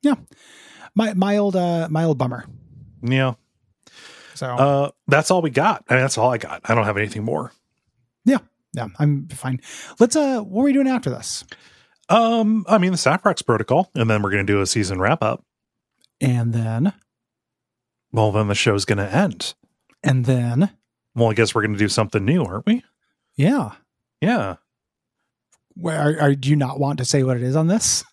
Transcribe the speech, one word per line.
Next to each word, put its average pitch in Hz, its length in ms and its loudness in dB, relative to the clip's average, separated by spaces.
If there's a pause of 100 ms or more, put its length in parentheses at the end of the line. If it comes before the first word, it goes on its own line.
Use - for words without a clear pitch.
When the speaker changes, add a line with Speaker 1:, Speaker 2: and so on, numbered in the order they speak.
Speaker 1:
Yeah. 285 120 2 (800)
My, 214 200 0
mild, 202 420 0
uh, 170 340 -2
mild 156 280 0
bummer. 123 280 -6 (560)
Speaker 2:
Yeah. 131 320 0 (1000)
Speaker 1:
So 135 120 -10
Speaker 2:
Uh, 139 440 2 (180)
that's 147 240 2
all 180 100 2
we 165 80 -2
got. 160 380 0
I 123 60 2
mean, 127 80 4
that's 131 160 -2
all 117 120 4
I 117 80 -4
got. 73 280 -12
I 113 100 0
don't 110 80 2
have 104 140 -2
anything 104 260 -6
more. 127 280 -6 (720)
Speaker 1:
Yeah. 262 140 4 (360)
Yeah, 117 120 -6 (120)
I'm 147 300 0
fine. 131 320 -8 (380)
Let's, 240 180 4
uh, 269 240 0
what 202 220 -4
are - 20 2
we 285 80 4
doing 269 160 2
after 247 220 -2
this? - 340 -10 (640)
Speaker 2:
Um, 220 600 2
I 214 100 6
mean, 185 140 2
the 175 40 0
Safrax 175 480 0
protocol, 127 500 0
and 117 140 0
then 107 140 2
we're 98 80 0
gonna 101 140 0
do 101 180 2
a 92 40 0
season 95 320 -2
wrap 113 240 0
up. 113 220 -4 (760)
Speaker 1:
And 120 320 0
then? 117 400 -2 (1160)
Speaker 2:
Well, 107 200 2
then 107 160 0
the 101 60 -2
show's 101 320 0
gonna 104 200 -2
end. 156 460 -2 (500)
Speaker 1:
And 131 220 0
then? 127 460 0 (440)
Speaker 2:
Well, 113 160 4
I 107 40 -2
guess 110 200 2
we're 107 80 0
gonna 107 140 -2
do 104 120 2
something 104 360 -2
new, 156 200 0
aren't 95 220 -8
we? 240 160 0 (540)
Speaker 1:
Yeah. 165 360 0 (500)
Speaker 2:
Yeah. 151 340 -2 (1160)
Speaker 1:
Where, 170 240 -4
are, 151 220 0
are, 143 140 4
do 135 160 -4
you 151 60 4
not 135 220 -2
want 143 200 -2
to 127 60 -4
say 139 180 0
what 127 140 0
it 120 60 -4
is 127 140 -2
on 160 100 2
this? - 460 0